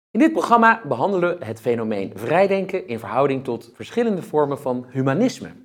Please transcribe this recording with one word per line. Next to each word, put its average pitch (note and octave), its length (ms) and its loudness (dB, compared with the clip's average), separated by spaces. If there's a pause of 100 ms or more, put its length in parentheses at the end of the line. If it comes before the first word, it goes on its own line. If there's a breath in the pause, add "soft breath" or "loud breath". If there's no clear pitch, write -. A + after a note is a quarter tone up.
(100)
In A3 100 0
dit D#4+ 120 6
programma A3+ 560 4
behandelen F3 500 0
we A#2+ 60 -12
het A2 160 -8
fenomeen A2 540 -2
vrijdenken F#3 720 0
in A#2 100 -6
verhouding C3 460 0
tot A#2+ 300 -6
verschillende G3+ 480 -2
vormen C#3+ 360 0
van B2 320 -4
humanisme. C3+ 600 0 (140)